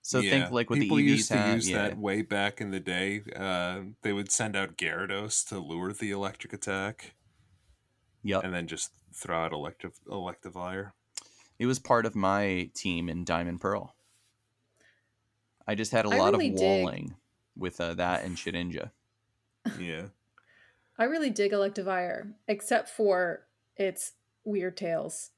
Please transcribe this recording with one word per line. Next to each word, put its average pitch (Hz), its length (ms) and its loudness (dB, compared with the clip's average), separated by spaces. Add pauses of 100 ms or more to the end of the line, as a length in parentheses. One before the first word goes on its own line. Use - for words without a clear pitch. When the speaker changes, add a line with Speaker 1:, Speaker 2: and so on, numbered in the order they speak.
Speaker 1:
So - 220 2
think, 92 240 4
Speaker 2:
Yeah. - 40 -4
Speaker 1:
like, 120 200 0
with 117 80 4
the 123 80 4
Speaker 2:
People 143 140 6
Speaker 1:
E - 20 6
Vs 143 160 8
Speaker 2:
used 107 140 2
to 107 40 4
Speaker 1:
have, 104 200 4
Speaker 2:
use 110 120 0
Speaker 1:
yeah. 101 200 2
Speaker 2:
that 101 100 -6
way 104 240 0
back 101 400 0
in 104 80 -4
the 95 100 -2
day. 95 400 -2 (160)
Uh, 92 440 -2 (200)
they 107 140 0
would 101 160 -2
send 107 260 0
out 98 220 -2
Gyarados 98 720 -2
to 101 100 -6
lure 87 340 -4
the 104 180 -4
electric 98 440 -6
attack. 98 600 -4 (1080)
Speaker 1:
Yep. 101 220 0
Speaker 2:
And 92 100 -2
then 87 120 -2
just - 260 -6 (200)
throw 82 320 -2
out 82 80 -2
Electriv-, - 540 -10
Electivire. 92 840 -8 (680)
Speaker 1:
It 117 80 0
was 127 120 2
part 117 280 4
of 104 100 -2
my 98 580 2
team 87 360 -2
in 85 140 -4
Diamond 85 360 -2
Pearl. 101 340 -2 (1700)
I 107 80 0
just 107 180 -2
had 113 140 4
a - 40 2
Speaker 3:
I 101 60 4
Speaker 1:
lot 98 160 6
Speaker 3:
really 277 180 4
Speaker 1:
of 95 60 0
Speaker 3:
dig 95 260 6
Speaker 1:
walling 85 320 -4 (420)
with, 90 240 -4
uh, 85 140 0
that 87 300 2
and 87 120 -4
Shedinja. 87 540 -4 (880)
Speaker 2:
Yeah. 85 280 -6 (920)
Speaker 3:
I 226 80 2
really 294 260 0
dig 208 220 2
Electivire, 196 800 -2 (140)
except - 420 0
for 180 580 2 (300)
its 190 360 -2 (320)
weird 185 320 -2
tails. 160 600 -4